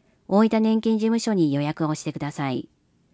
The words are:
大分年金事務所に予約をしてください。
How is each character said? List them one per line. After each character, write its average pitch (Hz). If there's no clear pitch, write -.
大 214
分 220
年 220
金 220
事 214
務 226
所 220
に 160
予 143
約 156
を 151
し -
て 151
く -
だ 147
さ 139
い。 127